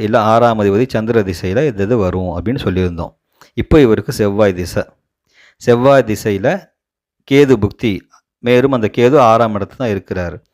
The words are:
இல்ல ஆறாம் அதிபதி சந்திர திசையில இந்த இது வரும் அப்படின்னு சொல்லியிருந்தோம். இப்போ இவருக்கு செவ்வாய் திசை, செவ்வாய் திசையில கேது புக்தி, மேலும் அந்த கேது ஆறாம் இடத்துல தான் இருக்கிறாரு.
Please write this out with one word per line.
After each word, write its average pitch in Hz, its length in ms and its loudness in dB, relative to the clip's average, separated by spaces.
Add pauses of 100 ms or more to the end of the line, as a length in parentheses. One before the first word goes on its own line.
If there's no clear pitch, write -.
இல்ல 110 180 -2
ஆறாம் 113 400 2
அதிபதி 101 280 0
சந்திர 113 340 -2
திசையில 98 440 -4
இந்த 101 160 -4
இது 113 140 -2
வரும் 92 400 -2
அப்படின்னு 87 280 -6
சொல்லியிருந்தோம். 90 480 -4 (420)
இப்போ 120 260 0
இவருக்கு 110 320 2
செவ்வாய் 101 420 0
திசை, 90 300 -6 (760)
செவ்வாய் 123 480 2
திசையில 104 380 -2 (800)
கேது 139 340 4
புக்தி, 104 300 -4 (520)
மேலும் 123 280 2
அந்த 113 140 -2 (100)
கேது 123 200 4
ஆறாம் 113 400 4
இடத்துல 98 260 -8
தான் 113 100 -4
இருக்கிறாரு. 90 440 -8 (180)